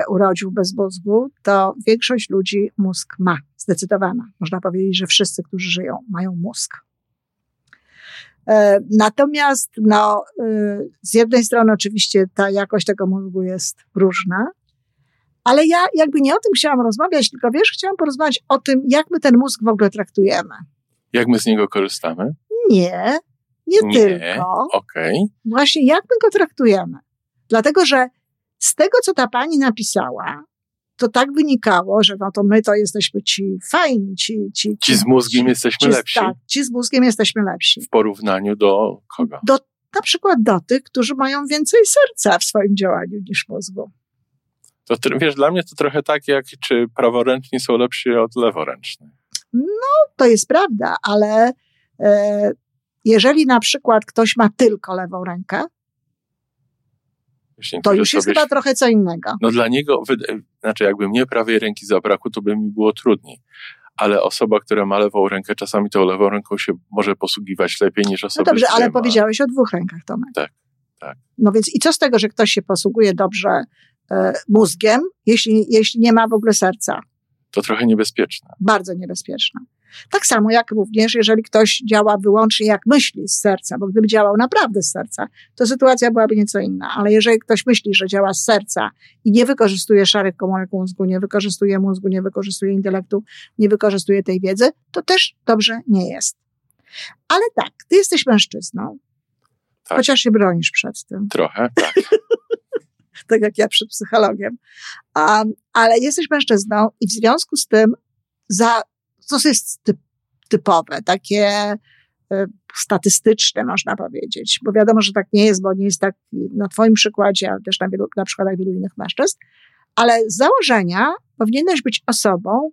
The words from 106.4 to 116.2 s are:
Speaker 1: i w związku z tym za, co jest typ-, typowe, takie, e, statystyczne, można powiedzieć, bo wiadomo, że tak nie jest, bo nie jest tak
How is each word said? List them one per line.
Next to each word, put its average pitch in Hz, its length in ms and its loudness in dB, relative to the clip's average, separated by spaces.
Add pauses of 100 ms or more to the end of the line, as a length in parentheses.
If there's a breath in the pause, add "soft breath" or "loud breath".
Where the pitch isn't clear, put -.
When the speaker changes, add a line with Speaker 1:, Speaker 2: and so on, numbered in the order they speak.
Speaker 1:
i 220 80 0
w - 40 -6
związku 233 440 0
z - 100 -4
tym 220 280 4 (540)
za, 226 340 0 (380)
co - 160 -6 (120)
jest - 360 -2
typ-, 208 140 0 (500)
typowe, 165 540 0
takie, 202 440 0 (840)
e, 196 140 -2 (280)
statystyczne, - 880 0
można 208 320 -6
powiedzieć, - 680 -8
bo 208 80 -2
wiadomo, 214 280 4
że 202 120 -2
tak 196 200 -2
nie 208 120 4
jest, 196 180 2
bo 190 120 -2
nie 196 100 -4
jest 196 160 -2
tak 196 140 -2 (180)